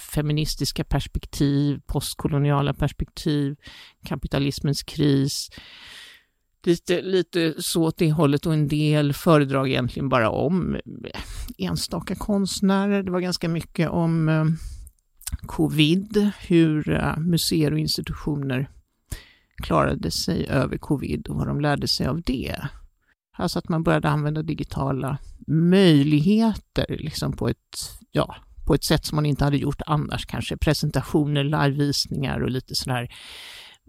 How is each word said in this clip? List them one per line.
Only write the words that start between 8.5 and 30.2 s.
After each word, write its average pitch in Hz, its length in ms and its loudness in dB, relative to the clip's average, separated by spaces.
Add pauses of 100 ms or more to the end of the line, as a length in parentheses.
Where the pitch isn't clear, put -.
en 151 140 2
del 147 460 2
föredrag 139 560 4
egentligen 131 400 -2
bara 120 200 4
om, 147 460 0
eh, - 60 -6 (760)
enstaka 180 580 -4
konstnärer. 196 880 2
Det 190 80 -4
var 180 80 0
ganska 175 300 -2
mycket 165 400 -2
om, 165 400 2
eh, 156 160 4 (1000)
covid, 170 920 2
hur, 160 500 4
eh, 156 280 0
museer 160 560 2
och 156 60 0
institutioner 143 880 -4 (960)
klarade 143 480 0
sig - 360 -2
över - 300 0
covid - 500 -4
och 147 80 -6
vad 147 120 -2
de 139 140 -4
lärde 139 260 0
sig - 200 -2
av 156 140 -2
det. - 340 -4 (800)
Alltså 175 260 -4
att - 100 -6
man 165 140 0
började 156 260 2
använda 151 340 -2
digitala 135 720 -4 (300)
möjligheter 170 1400 4
liksom - 440 -6
på 123 160 -2
ett, - 480 -8 (140)
ja, - 240 -2 (300)
på 160 80 4
ett 143 100 2
sätt - 220 2
som - 100 -4
man 151 100 2
inte 143 180 0
hade 143 140 2
gjort 139 280 -2
annars 147 400 -2